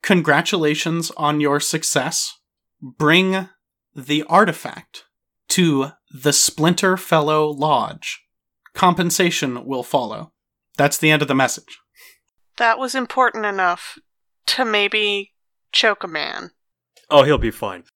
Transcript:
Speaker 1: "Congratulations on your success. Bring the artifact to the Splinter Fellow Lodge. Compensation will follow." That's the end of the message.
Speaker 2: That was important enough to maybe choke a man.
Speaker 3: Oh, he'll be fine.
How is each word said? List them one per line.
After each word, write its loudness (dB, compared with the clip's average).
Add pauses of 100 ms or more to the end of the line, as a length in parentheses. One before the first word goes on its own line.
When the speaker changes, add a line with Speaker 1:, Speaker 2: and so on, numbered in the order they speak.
Speaker 1:
"Congratulations 0
on 0
your 2
success. -4 (460)
Bring 0 (460)
the -4
artifact 0 (440)
to 2 (180)
the 0
Splinter 2
Fellow 2
Lodge. -2 (540)
Compensation 0
will -6
follow." -4 (440)
That's 2
the 4
end 2
of -2
the 0
message. -2 (800)
Speaker 2:
That 2
was -6
important -2
enough -4 (500)
to -2
maybe -2 (380)
choke 0
a -10
man. -8 (580)
Speaker 3:
Oh, 6
he'll 4
be -2
fine. -10 (120)